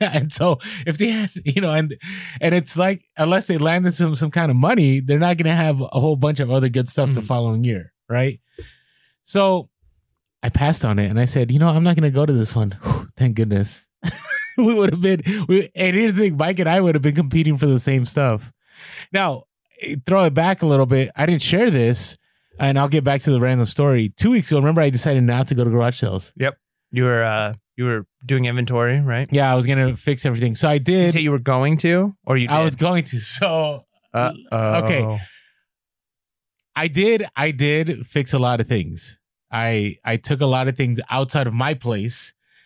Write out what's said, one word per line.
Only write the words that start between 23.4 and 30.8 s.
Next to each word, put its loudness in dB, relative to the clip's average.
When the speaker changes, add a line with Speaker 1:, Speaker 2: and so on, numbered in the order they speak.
Speaker 1:
random 2
story. 0
Two 2
weeks 0
ago, 2
remember 2
I 4
decided 0
not 2
to 0
go 2
to 2
garage 2
sales. -4
Speaker 2:
Yep. -4
You 0
were, 2
uh, -2
you -4
were -2
doing 0
inventory, 0
right? -2
Speaker 1:
Yeah, 2
I 2
was 2
gonna 0
fix -4
everything. -2
So 0
I 2
Speaker 2:
You 2